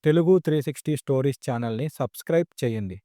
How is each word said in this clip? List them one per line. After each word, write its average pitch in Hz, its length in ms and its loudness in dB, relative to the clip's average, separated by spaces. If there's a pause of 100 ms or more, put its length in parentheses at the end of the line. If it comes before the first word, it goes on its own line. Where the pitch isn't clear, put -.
తెలుగు 165 360 4
త్రీ 156 220 0
సిక్స్టీ 151 340 -4
స్టోరీస్ 135 460 -2
ఛానల్ని 117 480 -4
సబ్స్క్రైబ్ - 680 -2
చేయండి. 107 480 -4